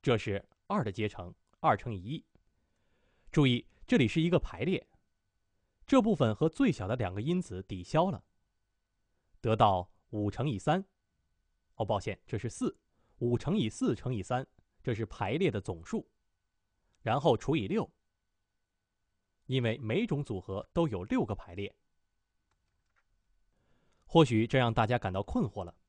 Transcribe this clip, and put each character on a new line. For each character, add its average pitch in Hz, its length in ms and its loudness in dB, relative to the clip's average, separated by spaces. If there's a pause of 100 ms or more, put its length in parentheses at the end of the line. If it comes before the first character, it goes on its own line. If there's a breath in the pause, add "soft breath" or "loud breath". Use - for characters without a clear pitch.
这 120 160 2
是 98 300 -4 (200)
二 190 180 -2
的 110 40 -4
阶 107 200 -4
乘， 87 260 -14 (240)
二 139 160 2
乘 113 180 -8
以 92 80 -8
一。 120 240 -10 (1040)
注 147 160 4
意， 123 220 2 (180)
这 247 120 4
里 123 100 6
是 160 140 2
一 170 80 2
个 170 100 4
排 - 220 -8
列， 156 260 -2 (1000)
这 262 160 8
部 208 140 4
分 113 180 4
和 151 140 2
最 247 240 2
小 98 160 -4
的 113 80 -2
两 101 180 -4
个 104 80 -4
因 175 200 0
子 92 220 -8
抵 90 200 -8
消 170 260 2
了， - 140 -8 (1160)
得 113 140 2
到 95 360 4 (200)
五 104 200 -2
乘 135 180 -4
以 185 80 -4
三。 185 260 0 (920)
哦， 110 100 -4
抱 104 140 0
歉， 98 260 -8
这 - 120 -6
是 113 120 -6
四， - 280 -6 (420)
五 120 180 0
乘 175 200 -2
以 123 120 0
四 135 260 -2
乘 127 180 -6
以 104 80 -6
三， 123 240 -4 (380)
这 127 100 -2
是 107 120 -4
排 98 260 -6
列 170 180 0
的 98 120 -4
总 85 240 -10
数， 220 240 -8 (920)
然 117 180 0
后 135 180 4
除 - 180 -2
以 107 120 -2
六， 202 220 -2 (1600)
因 127 140 0
为 113 160 0
每 160 260 -2
种 147 180 -2
组 104 160 -6
合 95 340 -8
都 170 140 2
有 92 160 -6
六 254 220 0
个 104 80 -4
排 - 220 -12
列。 82 200 -10 (2250)
或 165 180 6
许 117 220 4
这 131 140 2
让 120 120 2
大 113 140 2
家 120 120 0
感 95 140 -4
到 95 120 -4
困 233 220 -2
惑 101 180 -8
了。 87 120 -14 (120)